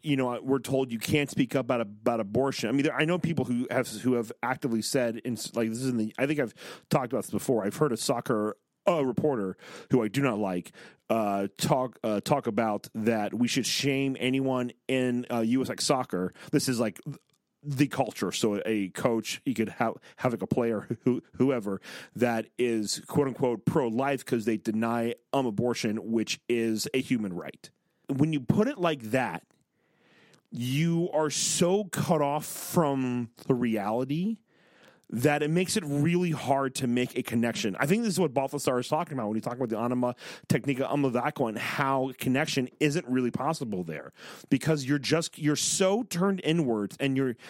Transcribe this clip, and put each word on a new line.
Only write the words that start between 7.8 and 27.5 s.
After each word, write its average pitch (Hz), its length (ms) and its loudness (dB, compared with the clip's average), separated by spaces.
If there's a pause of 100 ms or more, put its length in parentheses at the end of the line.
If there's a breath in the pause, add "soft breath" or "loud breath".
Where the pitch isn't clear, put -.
a 110 60 -2
soccer, 110 580 0 (300)
a 165 180 2
reporter 117 540 0 (320 loud breath)
who 127 120 6
I 107 60 0
do 127 140 0
not 120 160 2
like, 92 340 -2 (380 loud breath)
uh, 101 380 0 (100)
talk, 127 440 0
uh, 104 180 0
talk 143 260 0
about 107 480 0
that 107 400 0
we 117 140 2
should 120 180 0
shame 135 520 0
anyone 127 520 0 (180)
in, 123 420 0
uh, 120 100 0
U 117 200 2
S 127 80 -2
like 101 140 -6
soccer. 110 500 0 (200 loud breath)
This 135 160 2
is, 120 120 0
like, 110 180 -2 (640)
the 143 260 2
culture. 107 440 -2
So 104 320 0
a 104 240 0
coach, 113 560 -2
you 135 80 -2
could 110 160 0
have, 117 260 -2 (220 loud breath)
have, 127 160 0
like, 113 80 -4
a - 60 -4
player, 117 420 0 (120)
<laughs> - 40 -20
who, 123 180 2 (140)
whoever, 113 460 0 (340 loud breath)
that 113 300 0 (100)
is 113 500 0
quote 143 220 2
unquote 120 380 -2
pro-life 135 580 0
'cause 113 220 0
they 113 100 2
deny, 117 580 0 (200)
um, 135 100 2
abortion, 113 680 -2
which 113 380 0
is 113 460 0
a 131 80 2
human 107 320 -2
right. 76 340 -12 (400)